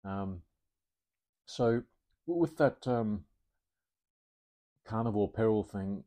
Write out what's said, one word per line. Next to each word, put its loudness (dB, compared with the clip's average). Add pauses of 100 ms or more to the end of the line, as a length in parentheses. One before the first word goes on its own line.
Um, -6 (1040)
so 2 (460)
w-, -2
with 0
that, 2
um, -2 (1600)
carnivore 0
peril 2
thing -6